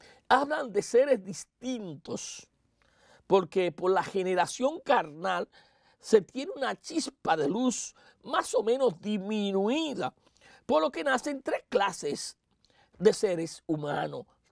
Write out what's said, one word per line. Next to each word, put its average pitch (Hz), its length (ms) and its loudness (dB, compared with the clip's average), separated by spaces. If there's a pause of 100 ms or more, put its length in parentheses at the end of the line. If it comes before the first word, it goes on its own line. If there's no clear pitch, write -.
(280)
hablan 277 440 0
de 202 100 0
seres 254 400 4
distintos, 196 1300 -10 (800)
porque 185 460 4
por 180 180 0
la 185 120 4
generación 185 800 0
carnal 175 680 0 (500)
se - 220 6
tiene 277 340 -6
una 233 240 -4
chispa - 600 -2
de 143 100 0
luz 240 460 -2 (280)
más 302 320 -4
o - 80 2
menos 233 380 0
disminuida, 208 1120 -2 (540)
por 302 160 4
lo 302 80 0
que 330 140 -6
nacen 269 360 0
tres - 300 -4
clases 190 680 -2 (600)
de 196 160 6
seres 165 520 -2
humanos, 147 600 -4 (260)